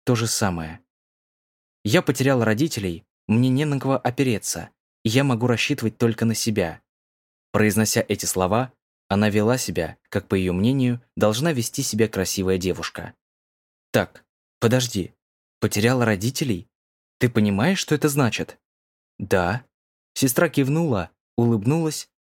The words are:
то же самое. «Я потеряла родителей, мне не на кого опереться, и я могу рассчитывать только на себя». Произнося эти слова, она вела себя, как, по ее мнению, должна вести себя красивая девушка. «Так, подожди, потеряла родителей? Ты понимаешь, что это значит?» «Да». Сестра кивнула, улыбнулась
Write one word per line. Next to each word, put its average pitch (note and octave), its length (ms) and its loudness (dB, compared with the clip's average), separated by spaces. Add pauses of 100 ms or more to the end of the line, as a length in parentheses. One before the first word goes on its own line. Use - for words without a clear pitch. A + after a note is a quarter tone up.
то B2+ 100 2
же A2+ 120 0
самое. E2+ 540 -4 (1000)
«Я C#3 200 2
потеряла C3 420 2
родителей, G#2+ 600 0 (220)
мне A#2+ 220 4
не C3 160 2
на C#3+ 140 -2
кого C3+ 180 0
опереться, A#2+ 760 -2 (320)
и A#2 60 0
я B2+ 160 2
могу B2 220 0
рассчитывать A#2 520 -2
только A#2 260 0
на A2+ 100 2
себя». G2 460 -2 (720)
Произнося G#2+ 540 2
эти - 200 -4
слова, G#2 460 0 (360)
она G2+ 200 2
вела G#2+ 300 2
себя, E2 380 -6 (120)
как, - 200 -6
по - 60 0
ее F#2 180 0
мнению, B2 480 0 (160)
должна A2+ 360 0
вести B2 300 -4
себя A2 260 0
красивая F#2+ 500 -2
девушка. E2+ 560 -6 (800)
«Так, - 320 -2 (360)
подожди, A#2+ 520 0 (480)
потеряла A#2 440 2
родителей? A2 640 -2 (500)
Ты B2+ 100 2
понимаешь, F#3 500 2
что - 160 -2
это D3+ 140 0
значит?» C#3 500 -2 (600)
«Да». F#2+ 460 0 (500)
Сестра E3 340 2
кивнула, C#3 600 0 (260)
улыбнулась A#2+ 720 0 (180)